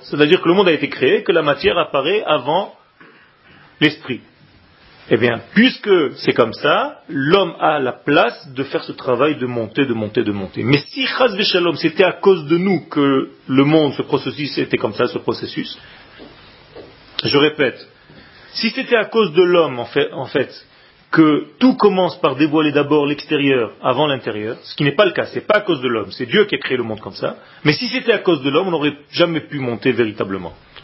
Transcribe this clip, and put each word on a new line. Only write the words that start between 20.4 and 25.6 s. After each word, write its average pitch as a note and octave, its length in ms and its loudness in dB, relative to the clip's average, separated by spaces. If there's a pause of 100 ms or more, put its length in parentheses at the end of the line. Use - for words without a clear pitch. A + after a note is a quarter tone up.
que D3+ 360 4 (120)
tout B3+ 160 4
commence F#3 460 2
par C#3 160 0
dévoiler D3+ 340 2
d'abord C#3+ 340 2
l'extérieur C#3 680 -2 (100)
avant C3+ 240 0
l'intérieur, A#2 560 -6
ce - 140 -20
qui D3+ 80 0
n'est C#3 100 0
pas G#3 120 4
le F3 40 0
cas, B2+ 160 -4
c'est - 180 -10
pas G#3 120 2
à - 60 0